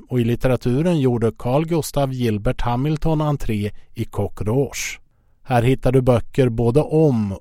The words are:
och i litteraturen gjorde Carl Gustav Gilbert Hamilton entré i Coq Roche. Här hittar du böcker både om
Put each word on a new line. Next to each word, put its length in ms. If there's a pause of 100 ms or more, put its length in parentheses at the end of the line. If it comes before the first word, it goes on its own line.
och 100
i 40
litteraturen 760
gjorde 380
Carl 280
Gustav 480
Gilbert 480
Hamilton 600
entré 500 (220)
i 120
Coq 360
Roche. 580 (440)
Här 180
hittar 300
du 100
böcker 480
både 320
om 600